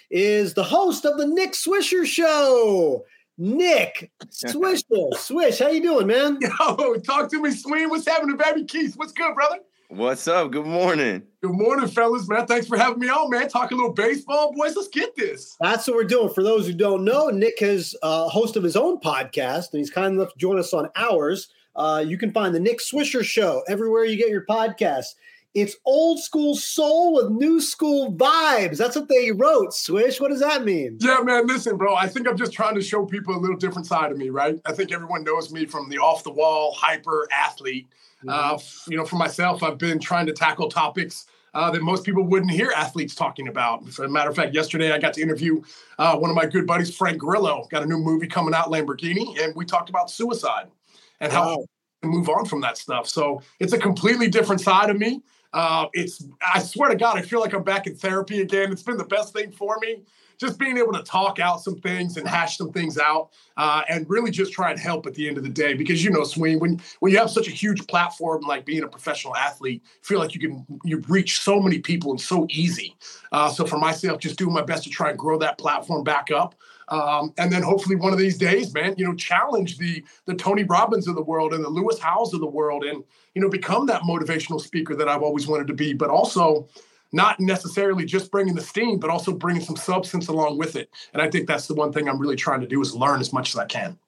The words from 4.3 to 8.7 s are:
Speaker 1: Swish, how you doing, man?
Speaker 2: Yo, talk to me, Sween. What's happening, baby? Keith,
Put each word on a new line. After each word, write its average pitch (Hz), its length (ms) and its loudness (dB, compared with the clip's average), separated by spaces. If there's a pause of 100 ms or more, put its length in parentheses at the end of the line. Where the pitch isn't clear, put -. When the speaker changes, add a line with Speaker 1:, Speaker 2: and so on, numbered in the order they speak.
Speaker 1:
Swish, 285 420 2
how 269 100 4
you 320 140 2
doing, 302 240 2
man? 277 340 2
Speaker 2:
Yo, 240 560 0
talk 285 340 -2
to 311 100 -2
me, 294 100 0
Sween. 302 380 -2
What's 320 180 -2
happening, 302 300 2
baby? 302 280 2
Keith, 311 320 -4